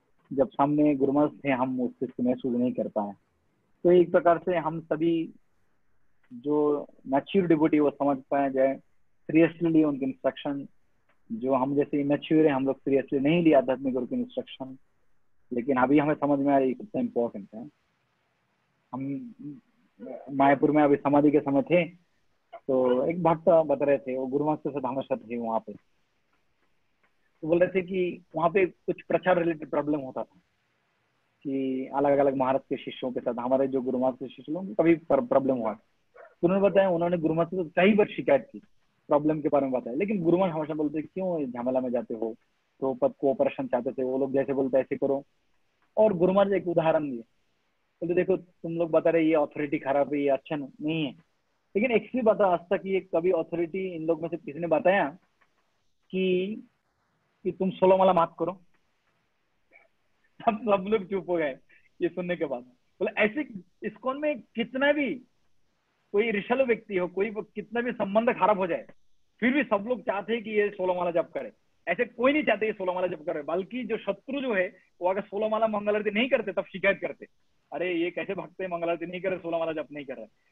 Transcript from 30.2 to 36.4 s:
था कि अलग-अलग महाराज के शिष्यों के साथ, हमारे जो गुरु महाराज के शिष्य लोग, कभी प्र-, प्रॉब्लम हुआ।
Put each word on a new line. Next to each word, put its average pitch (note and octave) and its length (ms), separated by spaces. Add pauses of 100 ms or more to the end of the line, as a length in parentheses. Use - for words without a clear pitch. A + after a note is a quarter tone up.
था - 180 (1000)
कि C3+ 420 (100)
अलग-अलग C#3+ 400
महाराज C3+ 340
के C3 80
शिष्यों - 340
के C3 80
साथ, B2 140
हमारे C3 340
जो C3 140
गुरु B2 180
महाराज B2+ 200
के B2+ 160
शिष्य C3 160
लोग, F#3+ 240
कभी E3 200
प्र-, C#3 320
प्रॉब्लम C3+ 300
हुआ। A2 160 (680)